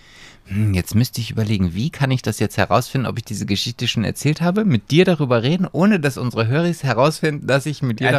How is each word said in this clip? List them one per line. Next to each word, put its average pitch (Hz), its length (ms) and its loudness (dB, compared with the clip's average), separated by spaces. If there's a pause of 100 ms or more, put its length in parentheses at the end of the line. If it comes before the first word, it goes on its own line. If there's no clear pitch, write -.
(440)
hm, 101 300 0
jetzt 90 200 -2
müsste 120 260 0
ich 110 120 -6
überlegen, 101 420 0
wie 123 160 -2
kann 135 220 -2
ich 127 100 -2
das 104 160 -4
jetzt - 180 -2
herausfinden, 110 520 0
ob 101 100 -6
ich 113 60 -10
diese 104 200 -8
Geschichte 101 440 -4
schon 113 160 -2
erzählt 139 380 -2
habe, 185 220 0
mit 131 280 2
dir 170 120 6
darüber 139 380 2
reden, 170 300 0
ohne 196 260 4
dass 139 200 -2
unsere 110 280 -2
Höris 160 380 0
herausfinden, 139 640 0
dass 131 180 2
ich 147 160 -6
mit 120 160 -2
dir 127 140 0
darüber 143 60 2